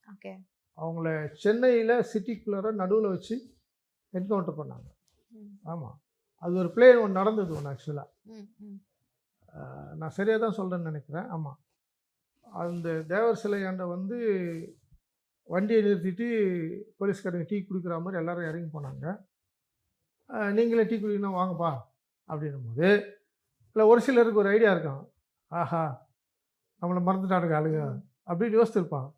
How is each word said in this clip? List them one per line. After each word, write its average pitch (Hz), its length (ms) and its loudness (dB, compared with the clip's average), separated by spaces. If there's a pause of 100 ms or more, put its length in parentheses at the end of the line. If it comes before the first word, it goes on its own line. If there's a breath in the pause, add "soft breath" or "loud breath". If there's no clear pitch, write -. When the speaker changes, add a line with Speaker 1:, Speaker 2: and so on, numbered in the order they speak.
(140)
Speaker 1:
ஓகே. 196 180 -18 (460)
Speaker 2:
அவங்கள 160 540 -4
சென்னையில 233 680 2 (120)
சிட்டிக்குள்ளார 208 600 -4
நடுவுல 208 360 2
வச்சு - 460 -6 (580)
என்கவுண்டர் 185 460 -4
பண்ணாங்க. 131 300 -14 (440)
Speaker 1:
ம். 208 200 -20 (120)
Speaker 2:
ஆமா, 160 260 -10 (460)
அது 175 180 -4
ஒரு 180 180 0
பிளே 247 220 12
ஒண்ணு 202 260 2
நடந்தது 202 340 0
ஒண்ணு 143 200 -8
actually-ஆ. 143 320 -10 (160)
Speaker 1:
ம், 214 260 -20 (100)
ம். 202 220 -18 (760)
Speaker 2:
அ, 156 60 -16 (360)
நான் 156 220 -8
சரியா 214 180 2
தான் 220 220 -2
சொல்றேன்னு 180 320 -4
நினைக்கிறேன். 151 400 -10
ஆமா, 156 220 -8 (1000)
அந்த 170 500 -6
தேவர் 208 400 0
சிலையாண்ட 185 460 -4
வந்து 190 300 -6 (1300)
வண்டியை 208 360 2
நிறுத்திட்டு 190 420 0 (760)
போலீஸ்காரங்க 196 480 -4
டீ 208 80 -2
குடிக்கிற 180 420 -4
மாதிரி 180 180 -6
எல்லாரும் 170 320 -4
இறங்கி 160 300 -8
போனாங்க. 135 280 -10 (1200)
அ, 214 200 -2
"நீங்களே 226 320 4
டீ 226 140 0
குடிக்கணும் 202 440 -2
வாங்கப்பா" 170 300 0 (580)
அப்படின்னும் 147 400 -8
போது, 143 200 2 (840)
இல்ல 220 140 6
ஒரு 233 140 10
சிலருக்கு 233 380 4
ஒரு 196 100 4
ஐடியா 214 220 6
இருக்கும், 156 420 -4 (360)
"ஆஹா, 160 600 -4 (760)
நம்மளை 180 180 0
மறந்துட்டானுங்க 185 580 2
ஆளுங்க" 156 320 0
Speaker 1:
ம். 131 100 -8 (260)
Speaker 2:
அப்படின்னு 196 320 0
யோசிச்சிருப்பான். 175 600 0